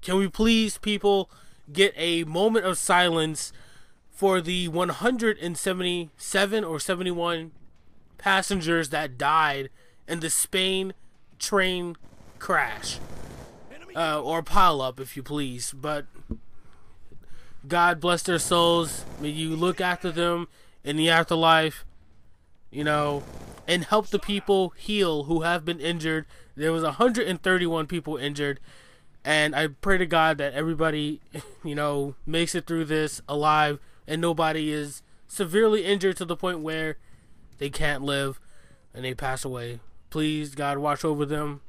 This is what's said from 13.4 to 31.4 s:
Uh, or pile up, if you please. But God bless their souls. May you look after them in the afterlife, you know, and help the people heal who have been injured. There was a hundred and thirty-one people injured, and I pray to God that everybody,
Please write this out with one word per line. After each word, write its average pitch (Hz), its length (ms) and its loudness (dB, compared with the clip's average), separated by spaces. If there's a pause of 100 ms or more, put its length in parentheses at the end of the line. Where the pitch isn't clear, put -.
Uh, 156 240 0
or 160 220 -2
pile 165 400 6
up, 131 180 -4
if 131 160 -10
you 135 60 -10
please. 131 520 -6
But 147 300 -6 (1600)
God 170 320 4
bless 170 260 0
their 170 160 2
souls. 170 680 2 (140)
May 151 100 -4
you 160 260 -4
look 175 240 0
after 180 300 -2
them 170 380 -2 (360)
in 147 120 -2
the 160 120 2
afterlife, 160 800 4 (840)
you 147 140 -6
know, 147 380 0 (440)
and 175 180 0
help 214 220 2
the 202 120 -2
people 196 600 2
heal 175 460 0
who 160 180 0
have 170 200 0
been 170 160 -4
injured. 160 460 -2 (320)
There 156 160 0
was 165 100 0
a 151 100 0
hundred 233 360 2
and 180 140 -4
thirty-one 170 440 2
people 156 300 -4
injured, 143 440 -4 (640)
and 151 280 2
I 156 120 0
pray 185 320 2
to 185 80 2
God 160 320 4
that 143 160 -2
everybody, 151 680 0 (220)